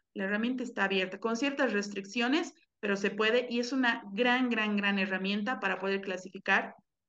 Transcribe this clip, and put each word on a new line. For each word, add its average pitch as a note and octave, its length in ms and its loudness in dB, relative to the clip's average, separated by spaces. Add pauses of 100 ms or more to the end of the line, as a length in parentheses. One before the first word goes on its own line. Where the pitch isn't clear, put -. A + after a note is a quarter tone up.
(140)
La G3+ 100 -4
herramienta A3+ 380 -2
está G#3 220 -2
abierta, F#3+ 340 0
con A3+ 180 -2
ciertas C#4 360 2
restricciones, A#3 800 -2 (280)
pero G3+ 160 0
se G3 140 0
puede, A3 400 2
y A#3+ 80 0
es A#3+ 140 -2
una B3 400 0
gran, B3 360 4
gran, G#3+ 280 2
gran G3+ 220 2
herramienta G3 640 -2
para F#3+ 180 -2
poder G3 220 0
clasificar G3 720 -2 (340)